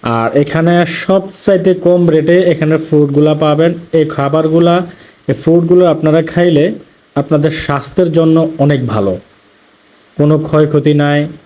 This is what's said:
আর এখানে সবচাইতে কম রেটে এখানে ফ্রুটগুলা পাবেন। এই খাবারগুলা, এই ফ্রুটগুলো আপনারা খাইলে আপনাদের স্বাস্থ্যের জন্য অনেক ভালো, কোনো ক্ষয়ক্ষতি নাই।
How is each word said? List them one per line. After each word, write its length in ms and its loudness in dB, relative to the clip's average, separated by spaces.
আর 260 0
এখানে 320 0
সবচাইতে 680 0
কম 160 4
রেটে 240 2
এখানে 240 0
ফ্রুটগুলা 460 2
পাবেন। 260 2
এই 60 2
খাবারগুলা, 600 0
এই 120 0
ফ্রুটগুলো 420 2
আপনারা 260 0
খাইলে 340 2
আপনাদের 300 0
স্বাস্থ্যের 540 -2
জন্য 180 2
অনেক 140 0
ভালো, 200 -2
কোনো 180 2
ক্ষয়ক্ষতি 460 0
নাই। 160 0